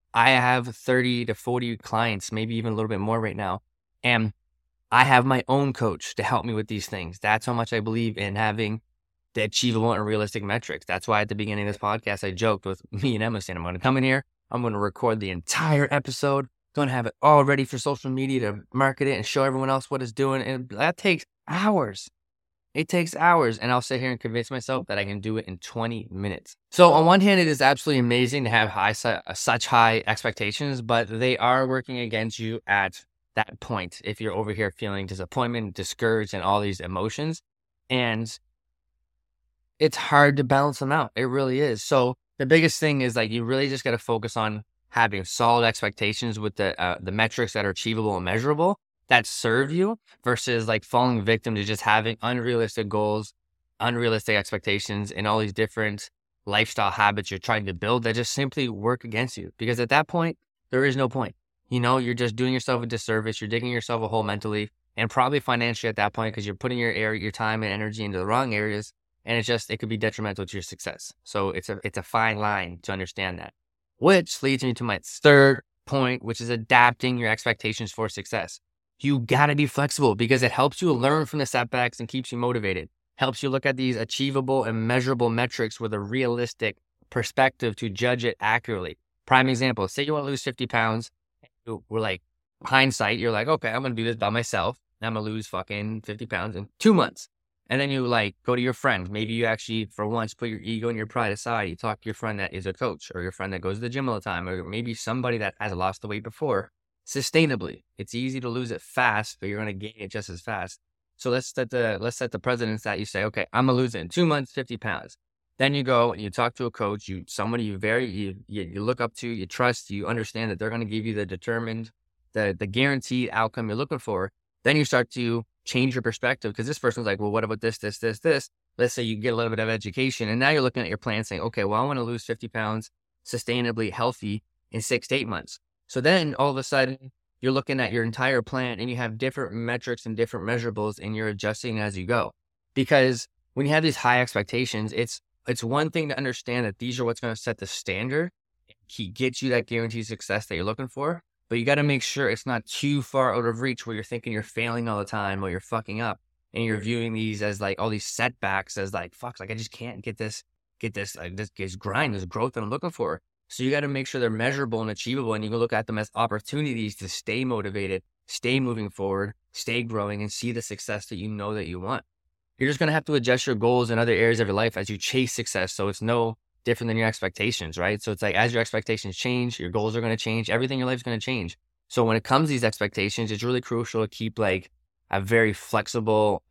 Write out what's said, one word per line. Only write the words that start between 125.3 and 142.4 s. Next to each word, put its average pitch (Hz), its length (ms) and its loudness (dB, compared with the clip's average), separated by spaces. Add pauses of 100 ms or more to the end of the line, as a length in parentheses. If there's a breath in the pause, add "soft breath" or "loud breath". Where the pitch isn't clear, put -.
change 127 300 2
your 127 60 -4
perspective, 117 540 -2
'cause 117 120 -4
this 151 120 -6
person's 120 260 0
like, 101 140 0
"Well, 104 120 -2
what 110 120 0
about 107 180 -4
this, 113 180 -2
this, 104 180 -6
this, 110 220 -2
this?" 143 300 0 (280)
Let's 120 160 2
say 127 100 -2
you 110 120 -2
get 113 180 0
a - 20 -2
little 117 140 0
bit 110 100 -4
of 110 80 0
education, 110 640 -2
and 113 100 0
now 135 100 4
you're 151 120 4
looking 127 220 0
at 90 60 -4
your 110 80 -4
plan 110 260 -2
saying, 95 180 -6
"Okay, 110 220 -2
well, 104 180 2
I 127 40 2
wanna 139 180 -2
lose 117 200 -6
fifty 117 240 -8
pounds 110 440 -4 (340)
sustainably 117 640 -2
healthy 107 520 -4 (260)
in 113 120 -6
six 117 260 -2
to 135 80 0
eight 135 120 -2
months." 95 320 -8 (280)
So - 140 -4
then 156 340 4
all 139 160 2
of 131 60 -4
a 131 60 -4
sudden 131 480 0 (300)
you're 127 100 0
looking 135 280 0
at 113 120 0
your 117 120 0
entire 127 400 0
plan 127 360 -4
and 123 120 -4
you 120 60 -4
have 113 200 -4
different 127 360 -4
metrics 117 520 -4
and 113 100 -6
different 113 300 -2
measurables 107 560 -2
and 107 140 -4
you're 110 140 -2
adjusting 107 500 -2
as 104 180 -4
you 90 80 -6
go. 107 260 0 (440)